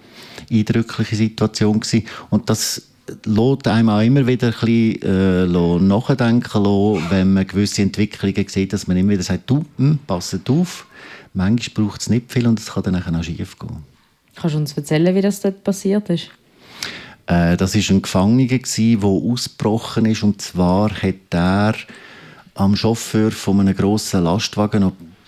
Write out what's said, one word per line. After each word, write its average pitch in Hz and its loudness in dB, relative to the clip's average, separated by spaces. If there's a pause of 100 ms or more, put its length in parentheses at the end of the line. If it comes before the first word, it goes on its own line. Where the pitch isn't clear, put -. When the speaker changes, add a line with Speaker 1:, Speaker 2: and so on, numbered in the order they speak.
(500)
Speaker 1:
eindrückliche 110 0
Situation 107 0
gewesen. 110 -2 (240)
Und - -2
das - -4 (420)
lässt 113 2
einem 113 4
auch 107 2
immer 127 4
wieder 123 2
ein 113 -2
bisschen, 113 0
äh, 95 2
lo-, 87 2
nachdenken 113 2
lassen, 101 2
wenn 95 2
man 95 2
gewisse 101 -2
Entwicklungen 98 -2
sieht, 95 -2
dass 98 -6
man 90 0
immer 98 2
wieder 95 0
sagt, 90 -6
«Du, 147 0 (120)
hm, 143 2
passet 92 -4
auf, 170 -2 (460)
manchmal 107 -2
braucht's - -6
nicht 120 -2
viel 120 0
und 110 2
es - -12
kann - -6
dann 95 -2
nachher 85 -4
auch 82 -2
schief 82 -10
gehen.» 82 -12 (500)
Speaker 2:
Kannst 156 -4
du - -2
uns 151 -4
erzählen, 156 0
wie 196 0
das 202 0
dort 196 -4
passiert 202 -2
ist? 170 -4 (960)
Speaker 1:
Äh, 85 2
das 95 0
war 98 2
ein 95 2
Gefangener, 120 2
der 110 0
ausgebrochen 113 0
ist. 110 0
Und 101 0
zwar 92 0
hat 95 -2 (160)
er 95 0 (800)
am 98 2
Chauffeur 110 0
von 101 0
einem 98 2
grossen 98 0
Lastwagen 104 0
noch 92 2 (340)